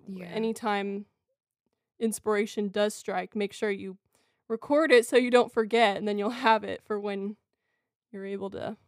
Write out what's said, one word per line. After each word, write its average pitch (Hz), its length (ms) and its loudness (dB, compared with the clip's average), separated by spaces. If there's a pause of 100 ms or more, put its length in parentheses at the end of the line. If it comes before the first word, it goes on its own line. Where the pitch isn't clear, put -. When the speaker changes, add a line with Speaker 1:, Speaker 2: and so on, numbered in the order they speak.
Speaker 1:
Yeah. 185 180 -12
Speaker 2:
anytime 208 800 -4 (920)
inspiration 214 720 -2
does 208 240 0
strike, - 420 -8
make 202 180 -4
sure 214 180 -4
you 190 260 -10 (520)
record 285 420 0
it 240 160 8
so - 100 2
you 247 140 2
don't 247 200 6
forget, 226 460 4
and 208 100 -4
then 208 100 -2
you'll 202 140 0
have 226 320 2
it 196 200 -8
for 208 160 -6
when 202 380 -6 (760)
you're 196 140 -12
able 196 260 -8
to - 260 -10 (100)